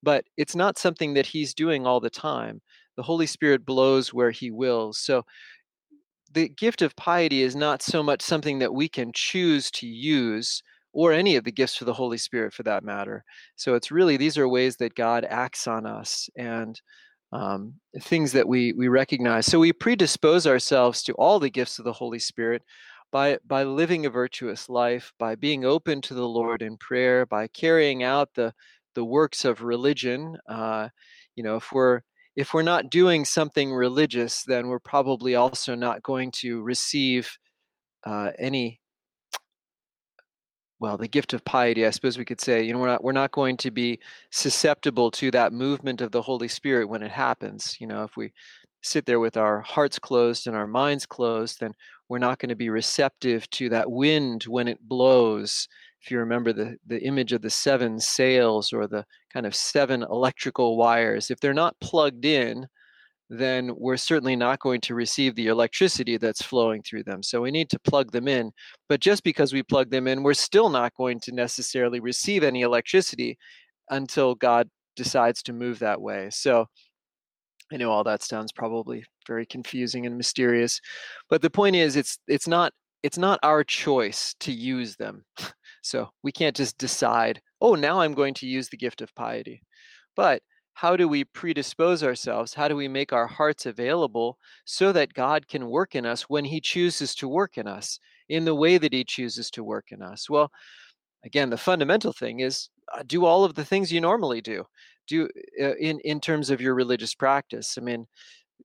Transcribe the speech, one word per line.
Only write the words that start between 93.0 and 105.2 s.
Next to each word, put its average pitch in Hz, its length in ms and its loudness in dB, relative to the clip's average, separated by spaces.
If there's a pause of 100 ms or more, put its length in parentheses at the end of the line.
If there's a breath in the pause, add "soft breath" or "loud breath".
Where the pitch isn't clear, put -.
our 120 140 2
hearts 151 400 -2
available 120 720 -2 (260 soft breath)
so 196 280 2
that 151 200 2
God 139 360 0
can 127 200 -8
work 160 280 -2
in 120 100 -4
us 117 160 -4
when 147 220 -2
he 156 160 -6
chooses 175 560 -2
to 139 100 -8
work 170 320 -2
in 107 80 -6
us, 101 320 -10 (300 soft breath)
in 160 160 -2
the 160 100 2
way 165 240 6
that 151 140 0
he 127 100 -2
chooses 120 480 -8
to 117 140 -12
work 107 260 -8
in 98 120 -16
us? 101 280 -12
Well, 147 220 2 (720 loud breath)
again, 143 260 0
the 117 80 -2
fundamental 185 540 2
thing 117 260 -8
is, 131 300 -2 (260)
uh, - 100 -8
do 160 200 2
all 175 200 8
of 165 120 0
the 151 80 -4
things 190 260 0
you 170 100 2
normally 165 400 0
do, 101 240 -8 (440 soft breath)
do, 160 200 0 (320)